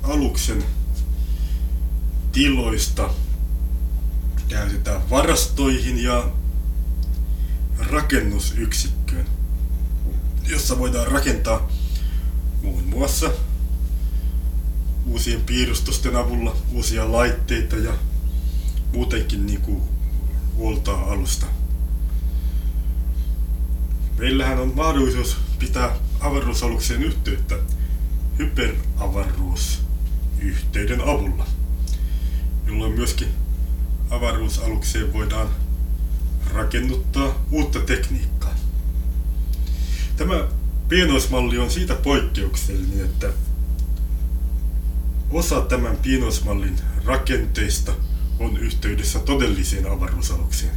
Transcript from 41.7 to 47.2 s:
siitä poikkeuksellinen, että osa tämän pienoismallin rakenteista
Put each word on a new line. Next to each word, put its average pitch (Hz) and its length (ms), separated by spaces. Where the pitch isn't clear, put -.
siitä - 240
poikkeuksellinen, - 1080
että 95 240
osa - 300
tämän 113 360
pienoismallin 110 800
rakenteista 113 880